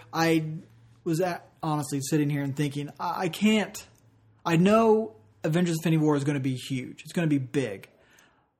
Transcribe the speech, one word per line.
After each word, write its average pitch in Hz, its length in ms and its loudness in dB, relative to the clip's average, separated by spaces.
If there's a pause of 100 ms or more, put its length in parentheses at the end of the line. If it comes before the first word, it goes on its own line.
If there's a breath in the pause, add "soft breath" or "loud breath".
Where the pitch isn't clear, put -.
(120)
I 160 320 2 (640)
was 165 160 0
at, 175 260 -4 (160)
honestly 147 380 -4
sitting 147 280 0
here 147 120 -2
and 139 140 -4
thinking, 147 340 -4 (100)
I, 175 240 -4
I 175 60 0
can't, 208 520 0 (640)
I 165 120 2
know 220 560 4 (320)
Avengers 170 320 0
Infinity 160 260 2
War 151 140 4
is 139 80 -4
gonna 143 160 -2
be 131 140 -2
huge. 127 480 -8
It's 156 100 -16
gonna 170 140 0
be 147 100 4
big. 120 500 -4 (720 soft breath)